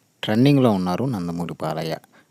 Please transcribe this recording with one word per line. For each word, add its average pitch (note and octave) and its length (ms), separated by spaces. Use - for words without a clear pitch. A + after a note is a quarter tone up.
ట్రెండింగ్‌లో B2+ 480
ఉన్నారు F2+ 340
నందమూరి E2+ 500
బాలయ్య. D#2+ 400